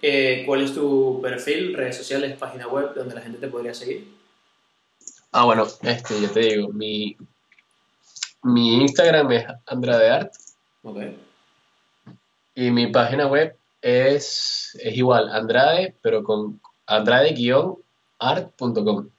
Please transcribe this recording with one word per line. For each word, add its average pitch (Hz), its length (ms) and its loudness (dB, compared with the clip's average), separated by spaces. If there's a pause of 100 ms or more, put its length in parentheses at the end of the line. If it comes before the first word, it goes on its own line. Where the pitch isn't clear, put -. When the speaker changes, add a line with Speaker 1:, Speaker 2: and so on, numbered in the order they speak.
Speaker 1:
Eh, 135 460 0
¿cuál 139 160 0
es 139 100 -4
tu 131 480 0
perfil, 143 540 -4
redes 127 220 -6
sociales, 135 400 -6
página 120 300 -12
web, 139 280 -4
donde 123 180 -10
la 117 80 -14
gente 117 160 -14
te 135 100 -10
podría 120 280 -8
seguir? - 360 -10 (1200)
Speaker 2:
Ah, 123 140 4
bueno, 110 220 4 (160)
este, 117 360 -4
ya 101 100 -2
te 107 100 0
digo, 107 300 0
mi, 107 460 -8 (1300)
mi 120 400 4
Instagram 147 520 4
es 113 120 0 (220)
Andrade 120 420 4
Art. 101 240 0 (480)
Speaker 1:
Ok. 104 160 -16 (1600)
Speaker 2:
Y 123 140 0
mi 120 180 2
página 127 380 2
web 147 300 0 (260)
es, - 960 0
es 110 160 -8
igual, 123 340 2
Andrade, 131 760 0
pero 110 200 0
con 107 380 -4 (240)
andrade 120 480 4
guion 135 440 0 (420)
art 135 360 -2
punto 113 300 -2
com. 101 340 -2